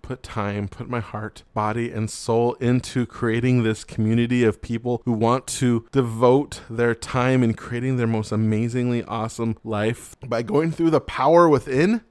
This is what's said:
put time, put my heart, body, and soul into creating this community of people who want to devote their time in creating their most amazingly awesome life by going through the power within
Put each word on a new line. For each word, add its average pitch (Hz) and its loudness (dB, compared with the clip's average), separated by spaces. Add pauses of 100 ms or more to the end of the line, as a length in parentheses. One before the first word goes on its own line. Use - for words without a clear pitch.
put - -12
time, 101 -6
put - -14
my 123 -4
heart, 104 -12 (120)
body, 110 -2
and 110 -4
soul 117 0
into 123 0
creating 120 0
this 110 0
community 117 0
of 107 0
people 117 -4
who 123 0
want 113 0
to 120 0
devote 127 2 (100)
their 117 0
time 127 0
in 113 2
creating 123 -6
their 120 0
most 110 -2
amazingly 117 0
awesome 113 -6
life 110 -4 (100)
by 120 -2
going 139 0
through 165 2
the 156 4
power 165 4
within 151 2 (100)